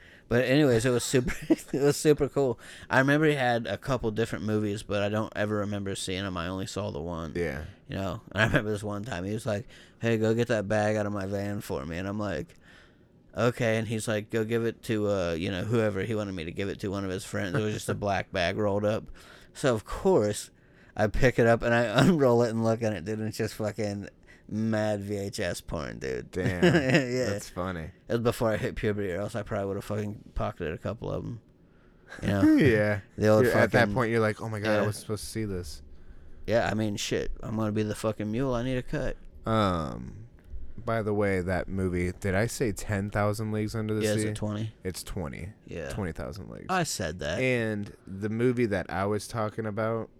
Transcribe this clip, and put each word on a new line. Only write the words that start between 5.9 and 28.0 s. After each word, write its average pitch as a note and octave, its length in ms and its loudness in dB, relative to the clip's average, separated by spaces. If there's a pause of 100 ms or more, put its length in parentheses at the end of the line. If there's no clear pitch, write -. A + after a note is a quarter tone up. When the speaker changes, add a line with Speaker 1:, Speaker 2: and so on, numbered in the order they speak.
Speaker 1:
seeing F#2+ 300 -4
'em. F#2 120 -4
I E2+ 120 -2
only F#2+ 180 -4
saw G2+ 240 -4
the D2 100 -6
one. E2 360 -6
Speaker 2:
Yeah. D#2 260 -2 (260)
Speaker 1:
You F#2+ 80 -8
know, F#2+ 240 -4 (120)
and G#2 100 0
I A2 40 6
remember A2 260 2
this G2+ 100 -4
one G2+ 220 -6
time F2 200 -6
he G2+ 80 -4
was A2 140 -6
like, G#2 220 -4 (320)
"Hey, A#2 180 2
go A2 160 4
get A#2 140 2
that G#2+ 200 0
bag G#2+ 280 2
out G#2 100 0
of G#2 60 -2
my G2 140 -4
van G2+ 340 -4
for D2+ 260 -4
me," E2 120 -6
and F#2+ 100 -4
I'm G#2 100 -4
like, G2 380 -4 (800)
"Okay," A2+ 420 2
and A2 100 -2
he's A2 200 -4
like, G#2+ 220 -2
"Go A2+ 140 0
give A2+ 200 0
it - 200 -4
to, G#2+ 240 0
uh, F#2 240 0
you E2+ 180 -2
know, F#2 120 -2
whoever G#2+ 400 2
he A2 120 -2
wanted G2+ 200 -4
me E2 100 -6
to F2 80 -6
give G2 160 -4
it C#2+ 120 -6
to, G#2 100 -4
one G2 140 -4
of F#2+ 60 -4
his F#2+ 140 -4
friends." G2+ 320 -4
It A2 60 0
was G#2+ 120 -2
just G#2 140 -8
a G#2+ 60 -2
Speaker 2:
<laughs> - 0 -
Speaker 1:
black G2+ 380 -2
bag F#2+ 240 0
rolled G#2 280 0
up, G#2 200 0 (500)
so B2+ 200 2
of G#2+ 100 -2
course B2 640 2 (460)
I G#2+ 120 4
pick B2 300 4
it A#2+ 80 6
up A2+ 160 6
and A#2 120 2
I A#2+ 80 4
<laughs> G#2+ 120 -2 (120)
unroll C3 360 6
it A#2 80 2
and A2+ 140 0
look A2+ 180 2
at A2 100 2
it, E2+ 120 -6
dude, G#2+ 140 -4
and G#2+ 100 -4
it's - 100 -6
just A2 160 -2
fucking G2+ 540 -4 (400)
mad A2 520 0
V G2+ 160 -6
H G2+ 240 -6
S F2+ 200 -2
porn, B1+ 380 -6
dude. B1 320 -6
<laughs> - 0 -
Speaker 2:
Damn. F2+ 340 -2
Speaker 1:
Yeah. C3 640 0
Speaker 2:
That's G2+ 180 -6
funny. F2+ 420 -6 (180)